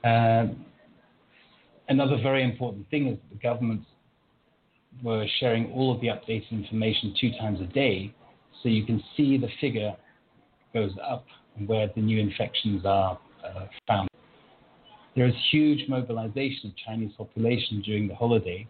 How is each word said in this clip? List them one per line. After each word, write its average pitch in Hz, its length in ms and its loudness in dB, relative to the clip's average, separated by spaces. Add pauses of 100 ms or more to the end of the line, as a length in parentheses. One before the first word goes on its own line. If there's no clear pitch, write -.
Uh, 113 440 6 (1400)
another 139 340 4
very 135 220 2
important 113 460 -4
thing 147 180 0
is 113 100 -2
that - 180 -18
the 104 60 -14
governments 117 440 -2 (1160)
were 110 220 0 (140)
sharing 113 320 0
all 127 220 2
of 110 80 -2
the 120 60 -2
updated 110 440 -4
information 107 680 -2
two 120 200 2
times 104 220 -4
a 92 40 -4
day, 101 480 0 (480)
so 123 80 0
you 107 160 2
can 110 160 0 (140)
see 139 220 4
the 120 120 -2 (120)
figure 110 340 -2 (760)
goes 104 180 0 (100)
up - 240 -6 (300)
and 101 120 -8
where 107 280 2
the 113 60 -2
new 110 180 2
infections 101 680 -2
are, 98 320 2 (260)
uh, 95 240 -12 (200)
found. 95 220 2 (1040)
There 123 100 6
is 120 80 4 (160)
huge 151 380 4
mobilization 123 840 -4
of 92 60 -16
Chinese 110 420 -6
population 113 640 -2
during 104 260 -2
the 104 80 -6
holiday 110 540 0